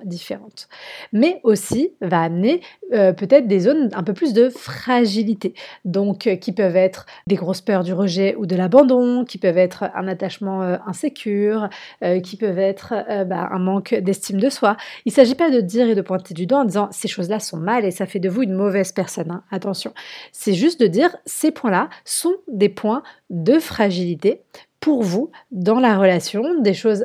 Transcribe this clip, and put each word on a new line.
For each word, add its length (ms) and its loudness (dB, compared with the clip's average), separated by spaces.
différentes. 640 -12
Mais 300 2
aussi 580 0
va 200 0
amener, 400 0
euh, 200 4
peut-être 360 4
des 100 4
zones 360 2
un 100 -4
peu 80 -4
plus 220 0
de 160 6
fragilité, 1040 -2
donc, 440 0
euh, 80 2
qui 160 -6
peuvent 240 2
être 280 2
des 80 2
grosses 280 -4
peurs 200 0
du 100 -4
rejet 440 0
ou 100 -6
de 80 -2
l'abandon, 680 4
qui 140 -14
peuvent 200 2
être 280 2
un 100 -6
attachement, 560 -6
euh, 140 -2
insécure, 800 -2
euh, 160 2
qui 160 -12
peuvent 240 -2
être, 340 -2
euh, 140 -2
bah, 260 -4
un 80 -4
manque 340 -2
d'estime 460 -2
de 120 2
soi. 260 0
Il 60 0
s'agit 240 6
pas 140 0
de 140 4
dire 260 2
et 60 4
de 80 -2
pointer 320 -6
du 100 -4
doigt 140 2
en 80 4
disant « 240 0
ces 180 -8
choses-là 320 -4
sont 160 -12
mal 300 0
et 40 0
ça 140 -4
fait 140 -6
de 100 -2
vous 140 0
une 100 -2
mauvaise 400 0
personne, 380 -4
hein. » 200 -10
Attention, 440 -6
c'est 220 -2
juste 260 2
de 80 4
dire « 380 2
ces 280 -2
points-là 360 0
sont 300 -2
des 200 0
points 340 -4
de 280 2
fragilité » 840 -2
pour 220 2
vous 300 -2
dans 300 0
la 180 4
relation, 600 2
des 120 4
choses 320 0